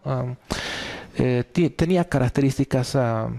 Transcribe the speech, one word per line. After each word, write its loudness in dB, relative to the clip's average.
Ah, -4
eh, 2
ti-, 2
tenía 2
características, 2
ah, 0